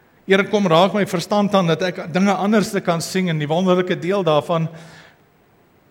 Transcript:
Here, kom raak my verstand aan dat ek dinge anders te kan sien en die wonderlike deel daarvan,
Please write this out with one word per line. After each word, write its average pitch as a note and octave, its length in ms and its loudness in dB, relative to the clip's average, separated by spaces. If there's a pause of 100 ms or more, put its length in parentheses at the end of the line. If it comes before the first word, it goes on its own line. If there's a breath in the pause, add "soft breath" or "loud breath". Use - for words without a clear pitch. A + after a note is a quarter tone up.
(280 soft breath)
Here, G3 220 2
kom G3+ 180 2
raak F3+ 300 4
my G3 100 0
verstand G3+ 480 0
aan F3+ 160 2
dat D#3+ 160 -2
ek - 240 -8
dinge F#3+ 240 2
anders G3+ 380 0
te G3+ 100 -4
kan E3+ 220 0
sien F#3 260 -2
en D#3 80 -2
die D3 80 -4
wonderlike F3+ 540 2
deel F#3 260 -2
daarvan, D#3+ 400 0 (1200 loud breath)